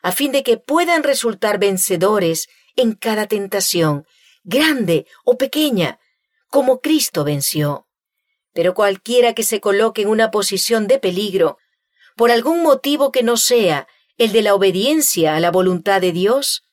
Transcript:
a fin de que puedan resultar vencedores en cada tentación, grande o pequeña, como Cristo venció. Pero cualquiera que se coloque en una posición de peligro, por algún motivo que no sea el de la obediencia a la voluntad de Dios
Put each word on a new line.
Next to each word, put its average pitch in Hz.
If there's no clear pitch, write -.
a 180
fin 277
de 269
que 233
puedan 330
resultar 220
vencedores 185
en 233
cada 214
tentación, 190
grande 220
o 247
pequeña, 269
como 262
Cristo 302
venció. 147
Pero 180
cualquiera 226
que 226
se 214
coloque 208
en 202
una 220
posición 208
de 269
peligro, 185
por 233
algún 262
motivo 277
que 254
no 233
sea 202
el 226
de 214
la 208
obediencia 196
a 160
la 170
voluntad 185
de 180
Dios 208